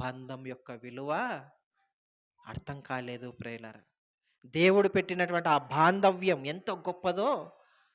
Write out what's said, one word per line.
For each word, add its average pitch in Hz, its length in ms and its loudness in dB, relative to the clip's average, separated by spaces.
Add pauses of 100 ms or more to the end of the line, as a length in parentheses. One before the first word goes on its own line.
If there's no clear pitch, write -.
బంధం 131 460 -10
యొక్క 127 240 -14
విలువ 135 720 -6 (1040)
అర్థం 139 340 -12
కాలేదు. 123 500 -10
ప్రియులారా, 113 480 -14 (680)
దేవుడు 185 420 6
పెట్టినటువంటి 175 600 0
ఆ 147 80 6
బాంధవ్యం 175 880 4
ఎంత 180 260 -6
గొప్పదో 180 800 -2 (440)